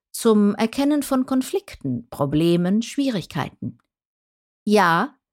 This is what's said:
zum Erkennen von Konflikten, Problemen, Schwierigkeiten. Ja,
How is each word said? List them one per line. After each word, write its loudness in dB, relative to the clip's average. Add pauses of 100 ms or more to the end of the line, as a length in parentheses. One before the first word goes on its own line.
(120)
zum 4
Erkennen 0
von -2
Konflikten, -4
Problemen, 0
Schwierigkeiten. -6 (840)
Ja, 2 (140)